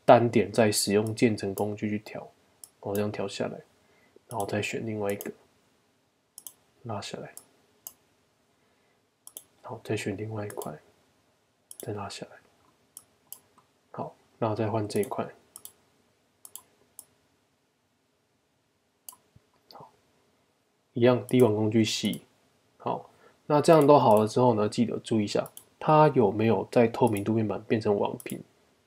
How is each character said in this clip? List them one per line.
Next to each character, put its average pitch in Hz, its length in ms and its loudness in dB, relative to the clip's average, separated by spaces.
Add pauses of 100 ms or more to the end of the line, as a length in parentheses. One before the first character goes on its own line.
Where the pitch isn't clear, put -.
单 120 260 8
点 104 220 0
再 110 180 4
使 101 240 -2
用 110 220 0
渐 113 200 2
层 98 200 -6
工 104 200 -4
具 107 140 -6
去 104 100 -4
调， - 300 -14 (520)
我 101 120 -8
这 104 80 -2
样 104 100 -4
调 98 160 -8
下 107 200 -6
来， - 140 -12 (640)
然 113 120 -10
后 101 60 -2
再 104 160 -4
选 123 240 -8
另 110 140 -6
外 101 120 -4
一 101 40 -2
个， - 160 -12 (1500)
拉 110 180 -10
下 - 160 -14
来， - 160 -16 (2250)
好， 113 220 -14
再 113 120 -6
选 104 220 -6
另 107 160 -10
外 104 120 -8
一 104 40 -10
块， - 280 -12 (1000)
再 - 160 -10
拉 101 160 -10
下 - 200 -14
来， - 80 -20 (1500)
好， - 220 -12 (240)
然 113 140 -2
后 104 40 -4
再 110 140 -2
换 107 180 -4
这 107 120 -4
一 101 40 0
块， 117 240 -6 (4000)
好， - 180 -20 (1040)
一 123 100 -4
样 117 240 4
滴 127 140 2
管 110 160 6
工 107 160 0
具 113 140 4
C， - 360 -4 (560)
好， - 320 -8 (360)
那 147 160 2
这 170 100 4
样 151 160 6
都 147 100 8
好 117 220 6
了 110 80 2
之 123 140 -2
后 123 140 4
呢， 104 120 0
记 113 180 0
得 - 140 -6
注 110 220 -2
意 - 20 0
一 101 40 -4
下， - 220 -4 (300)
它 151 300 4
有 127 200 2
没 107 160 -2
有 101 240 0
在 120 200 4
透 120 180 0
明 101 160 -2
度 110 80 -2
面 110 160 0
板 98 160 -6
变 117 160 -2
成 107 180 0
网 107 280 -4
屏， - 180 -10 (440)